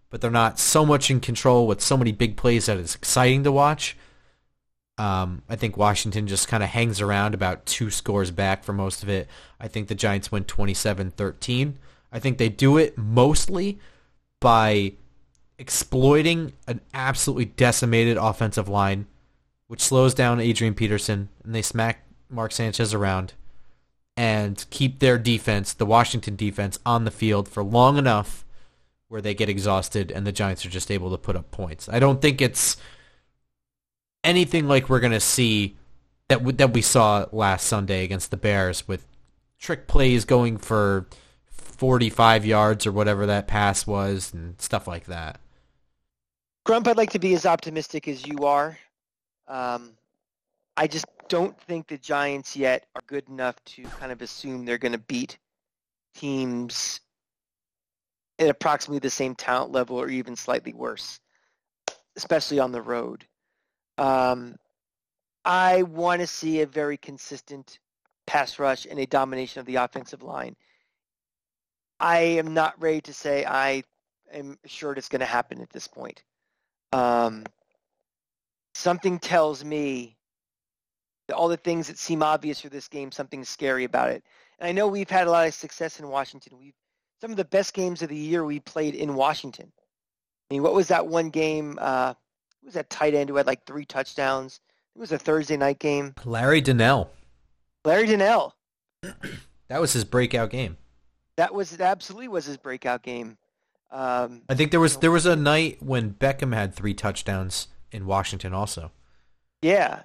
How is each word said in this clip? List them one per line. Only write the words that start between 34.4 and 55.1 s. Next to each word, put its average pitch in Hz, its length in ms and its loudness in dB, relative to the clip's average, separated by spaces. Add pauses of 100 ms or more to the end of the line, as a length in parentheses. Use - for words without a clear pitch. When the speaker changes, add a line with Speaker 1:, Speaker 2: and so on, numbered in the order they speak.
Speaker 1:
like 135 200 4
we're 127 120 4
gonna 113 200 2
see 110 560 2 (520)
that 127 120 4
w-, 123 160 0
that 135 160 6
we 123 100 4
saw 107 500 4
last 98 340 0
Sunday 98 380 0
against 92 260 -6
the 104 60 -4
Bears 95 500 0
with 95 200 -6 (520)
trick - 280 -8
plays 123 380 8
going 120 340 4
for 101 480 2 (440)
forty-five 117 920 4
yards 107 420 4
or 104 60 0
whatever 104 340 2
that 101 220 0
pass 101 380 0
was 98 480 -4
and 85 260 -14
stuff - 260 -6
like 85 200 -10
that. 85 340 -12 (1300)
Speaker 2:
Grump, 226 200 2
I'd 233 120 4
like 220 140 2
to 202 60 -2
be 185 160 0
as 170 120 0
optimistic 160 600 -2
as 131 200 -10
you 147 180 -6
are. 143 340 0 (680)
Um, 123 440 -8 (840)
I 156 100 2
just 156 200 -8 (220)
don't 170 340 -2
think 170 260 -8
the 151 100 -12
Giants 143 580 -4
yet 131 380 0
are 127 120 -12
good 139 220 -10
enough 131 360 -6
to - 200 -20
kind - 280 -12
of 117 80 -12
assume 127 440 -12
they're 120 140 -4
gonna 120 200 -4
beat - 400 -8 (760)